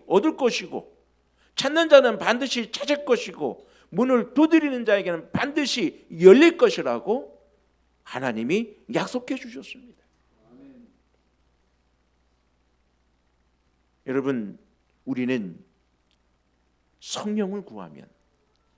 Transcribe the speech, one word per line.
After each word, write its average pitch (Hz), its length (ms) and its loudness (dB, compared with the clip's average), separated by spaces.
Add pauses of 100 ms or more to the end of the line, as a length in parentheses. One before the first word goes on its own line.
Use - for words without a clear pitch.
얻을 262 300 2
것이고 196 600 -6 (580)
찾는 311 340 -2
자는 254 280 8
반드시 233 540 -4
찾을 294 340 -4
것이고 151 640 -4 (220)
문을 240 440 0
두드리는 302 520 2
자에게는 180 460 -2
반드시 269 760 -4 (140)
열릴 269 380 8
것이라고 185 840 -2 (640)
하나님이 131 760 -6 (160)
약속해 247 420 -6
주셨습니다. 247 680 -18 (480)
아멘. 254 380 -20 (3250)
여러분, 131 500 -4 (480)
우리는 123 580 -6 (1400)
성령을 208 640 -6
구하면 85 440 -18 (720)